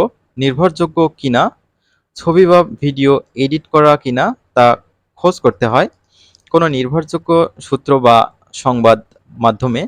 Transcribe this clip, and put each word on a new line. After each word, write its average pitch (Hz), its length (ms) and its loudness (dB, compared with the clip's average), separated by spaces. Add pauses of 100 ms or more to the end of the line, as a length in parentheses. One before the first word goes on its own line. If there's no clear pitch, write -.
(380)
নির্ভরযোগ্য 156 600 -4 (120)
কিনা, 135 340 -2 (760)
ছবি 170 280 0
বা 175 140 4 (160)
ভিডিও 139 360 -2 (240)
এডিট 135 320 -4
করা 151 300 2
কিনা 131 280 -4 (280)
তা 123 120 4 (520)
খোঁজ 180 220 -2
করতে - 260 -2
হয়। 127 220 0 (640)
কোনো 165 180 0
নির্ভরযোগ্য 151 600 -6 (300)
সূত্র - 400 -6
বা 120 160 4 (380)
সংবাদ 113 460 0 (320)
মাধ্যমে 117 560 -4